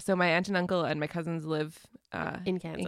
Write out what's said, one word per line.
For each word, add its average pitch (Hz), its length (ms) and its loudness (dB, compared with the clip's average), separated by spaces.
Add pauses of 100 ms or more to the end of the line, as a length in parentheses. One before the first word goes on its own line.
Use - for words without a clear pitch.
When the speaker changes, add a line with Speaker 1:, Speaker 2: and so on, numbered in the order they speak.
Speaker 1:
So 190 140 2
my 180 100 4
aunt 175 220 4
and 196 80 2
uncle 180 280 2
and 151 140 0
my 147 80 0
cousins 165 400 -4
live, 156 400 -2 (240)
uh, - 340 -4
Speaker 2:
In 185 140 0
Kansas. 165 300 -8